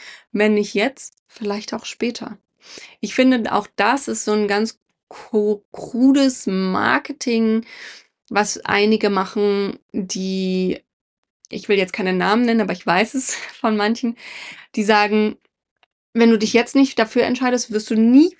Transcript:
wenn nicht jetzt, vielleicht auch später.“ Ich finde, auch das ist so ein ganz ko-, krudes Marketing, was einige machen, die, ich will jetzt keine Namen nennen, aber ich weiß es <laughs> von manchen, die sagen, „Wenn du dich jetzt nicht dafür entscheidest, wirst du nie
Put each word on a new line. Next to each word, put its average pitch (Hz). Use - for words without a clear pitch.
wenn 214
nicht 208
jetzt, 226
vielleicht 208
auch -
später.“ 233
Ich -
finde, 254
auch 208
das 233
ist 220
so 214
ein 214
ganz 208
ko-, 208
krudes 269
Marketing, 220
was 208
einige 214
machen, 202
die, 190
ich -
will 202
jetzt 185
keine 185
Namen 190
nennen, 226
aber 185
ich -
weiß 196
es -
<laughs> -
von 220
manchen, 226
die 214
sagen, 208
„Wenn 233
du 226
dich 214
jetzt 240
nicht 269
dafür 226
entscheidest, 247
wirst 214
du 226
nie 247